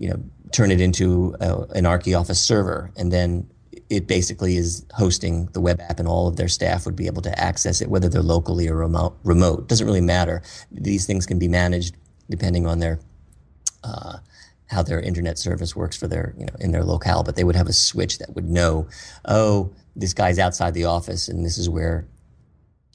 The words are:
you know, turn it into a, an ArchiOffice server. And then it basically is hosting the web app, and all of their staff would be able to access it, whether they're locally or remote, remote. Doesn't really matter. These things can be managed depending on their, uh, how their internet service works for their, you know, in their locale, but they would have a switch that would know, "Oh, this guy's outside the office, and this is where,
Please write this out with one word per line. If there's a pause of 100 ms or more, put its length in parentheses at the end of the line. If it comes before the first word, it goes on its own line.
you
know, (300)
turn
it
into
a, (160)
an
ArchiOffice
server.
And
then (440)
it
basically
is
hosting
the
web
app,
and
all
of
their
staff
would
be
able
to
access
it,
whether
they're
locally
or
remote,
remote.
Doesn't
really
matter. (280)
These
things
can
be
managed (340)
depending
on
their, (840)
uh, (500)
how
their
internet
service
works
for
their,
you
know,
in
their
locale,
but
they
would
have
a
switch
that
would
know, (380)
"Oh, (220)
this
guy's
outside
the
office,
and
this
is
where, (880)